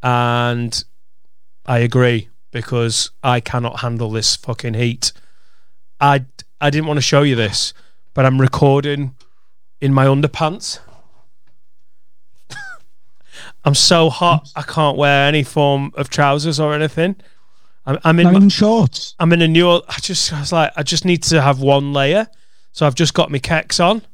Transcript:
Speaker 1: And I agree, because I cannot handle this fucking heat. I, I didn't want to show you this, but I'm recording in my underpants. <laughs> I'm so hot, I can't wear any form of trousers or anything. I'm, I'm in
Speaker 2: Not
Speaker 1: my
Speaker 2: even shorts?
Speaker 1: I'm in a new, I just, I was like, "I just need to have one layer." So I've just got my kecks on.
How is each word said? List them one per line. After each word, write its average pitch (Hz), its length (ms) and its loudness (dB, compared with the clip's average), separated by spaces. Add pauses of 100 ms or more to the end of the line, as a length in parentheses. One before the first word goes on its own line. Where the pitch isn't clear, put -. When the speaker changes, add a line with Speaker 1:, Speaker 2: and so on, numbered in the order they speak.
Speaker 1:
And 120 800 0 (800)
I 123 120 2
agree, 120 500 2 (240)
because 117 580 -4 (120)
I 123 180 2
cannot 120 400 -6
handle 117 300 -4
this 110 260 -2
fucking 117 380 -8
heat. 120 380 -2 (880)
I, 139 240 4 (360)
I 143 100 2
didn't 151 160 -2
want 147 120 -2
to 131 40 0
show 143 200 4
you 143 140 4
this, - 360 -2 (420)
but 135 120 2
I'm 131 140 4
recording 143 720 2 (680)
in 135 140 2
my 135 120 6
underpants. 147 720 0 (1700)
<laughs> - 60 -14 (1080)
I'm 143 120 4
so 165 340 4
hot, 165 460 0
I 151 60 -8
can't 147 360 0
wear 143 300 4
any 147 160 2
form 143 500 0
of 143 160 -6
trousers 147 480 0
or 151 160 0
anything. 160 400 0 (720)
I'm, 131 160 -2
I'm 165 160 4
in 170 60 6
Speaker 2:
Not 175 80 8
Speaker 1:
my 185 60 8
Speaker 2:
even 196 100 10
shorts? 208 720 2
Speaker 1:
I'm 170 120 4
in 170 80 4
a 165 60 4
new, 165 240 4
I 175 100 4 (200)
just, - 320 -4
I 151 80 -6
was 143 120 -6
like, 160 240 2
"I 156 60 -4
just 156 220 -2
need 180 200 2
to 160 160 4
have 135 200 2
one 139 320 2
layer." 143 340 2 (460)
So - 160 0
I've 131 80 -2
just 156 180 0
got 156 160 0
my 143 80 -2
kecks - 400 -2
on. 202 240 2 (120)